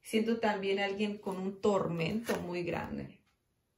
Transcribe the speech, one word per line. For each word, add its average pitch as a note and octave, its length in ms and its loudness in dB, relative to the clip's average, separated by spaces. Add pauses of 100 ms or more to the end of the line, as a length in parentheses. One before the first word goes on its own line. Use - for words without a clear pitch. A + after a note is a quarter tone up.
Siento A3+ 400 2
también G3 380 2
a G3 60 2
alguien G#3 320 0
con F#3 200 -4
un F#3+ 240 -4
tormento F#3+ 800 2
muy F3 220 -4
grande. C#2+ 560 -6 (580)